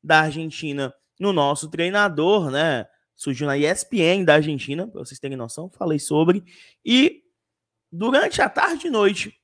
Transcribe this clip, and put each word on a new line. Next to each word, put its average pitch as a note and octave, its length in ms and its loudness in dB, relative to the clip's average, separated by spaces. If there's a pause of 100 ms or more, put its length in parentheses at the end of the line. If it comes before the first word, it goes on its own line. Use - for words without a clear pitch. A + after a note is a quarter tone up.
da D#3 160 4
Argentina D3+ 720 -6 (240)
no G3 140 0
nosso D3 360 0
treinador, F3 800 0
né? C#3 360 0 (300)
Surgiu C#3+ 300 -4
na C#3 100 0
E D3 80 2
S F3 240 -2
P A#3 100 -2
N F3+ 260 2
da D#3 100 6
Argentina, D3+ 520 -2
pra - 140 -16
vocês - 180 -16
terem C3+ 200 -10
noção, D3+ 320 -12
falei D#3+ 280 -4
sobre. E3 460 2 (400)
E C4 400 2 (680)
durante A#3 500 0
a C4 80 2
tarde - 380 -2
e E4 40 -2
noite G#3 540 0